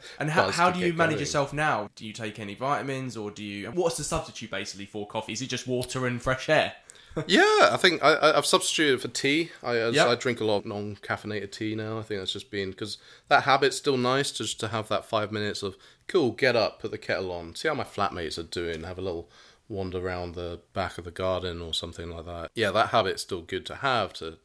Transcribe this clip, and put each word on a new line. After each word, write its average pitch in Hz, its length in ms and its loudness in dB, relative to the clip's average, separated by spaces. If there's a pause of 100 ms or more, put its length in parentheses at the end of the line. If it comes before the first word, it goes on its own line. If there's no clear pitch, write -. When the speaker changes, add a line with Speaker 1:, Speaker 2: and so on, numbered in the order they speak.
Speaker 1:
<laughs> - 120 -18
Speaker 2:
And 151 120 0
how, 160 160 4
Speaker 1:
buzz - 80 -2
Speaker 2:
how 180 160 4
Speaker 1:
to - 20 -2
Speaker 2:
do 180 60 -4
you 180 120 0
Speaker 1:
get 165 60 -4
Speaker 2:
manage 160 160 2
Speaker 1:
going. 147 60 -2
Speaker 2:
yourself 143 340 -2
now? 139 420 0
Do 113 100 -14
you 107 80 -10
take 107 260 -8
any 101 160 -8
vitamins, 131 600 -4
or 104 140 -6
do 104 140 -12
you, 101 280 -8
what's 165 260 0
the 151 60 -4
substitute - 460 -6
basically 98 380 -8
for 104 180 -8
coffee? 107 280 -6
Is 113 100 -6
it 127 40 -8
just 127 200 -4
water 127 400 -2
and 123 140 -4
fresh 131 280 -2
air? 127 280 4
<laughs> - 60 -20 (440)
Speaker 1:
Yeah, 392 440 6
I 117 60 0
think 170 260 4
I, 147 120 8
I, 151 220 6
I've 143 80 2
substituted 151 540 4
for - 80 -8
tea. 151 420 0 (140)
I, 117 240 0
Speaker 2:
Yep. 139 200 4
Speaker 1:
I 120 80 6
drink 120 260 -2
a - 20 0
lot 107 140 4
of 101 80 -2
non-caffeinated 104 880 -6
tea 110 200 -4
now. 110 240 -6
I 110 40 -6
think 104 180 -6
that's 95 140 -6
just - 180 -10
been, 98 220 -4
'cause 104 240 -8 (320)
that 127 140 8
habit's 135 340 4
still 143 180 2
nice 127 360 2
to, - 120 -6
just - 160 -4
to 110 80 -2
have 107 220 -4
that 104 160 0
five 107 260 0
minutes 104 320 -4
of, 95 140 -6 (300)
"Cool, 143 240 4
get 120 260 4
up, 101 240 2
put 104 100 -6
the 107 60 -8
kettle 92 340 -2
on, 85 240 -8
see - 140 -2
how 151 40 -2
my 120 120 -4
flatmates 87 520 -2
are 85 60 -6
doing, 82 400 -4
have 90 140 -8
a 92 40 -6
little 85 300 -4 (380)
wander 92 360 -4
around 90 300 -4
the 87 240 -8 (140)
back 92 240 -4
of 85 80 -12
the 87 60 -10
garden 90 500 -2
or 82 120 -6
something 85 360 -6
like 82 160 -10
that." 85 280 -10
Yeah, 107 180 2
that 101 180 4
habit's 95 320 2
still 85 220 -6
good 87 240 -6
to 76 80 -10
have 120 400 0
to, 82 300 -10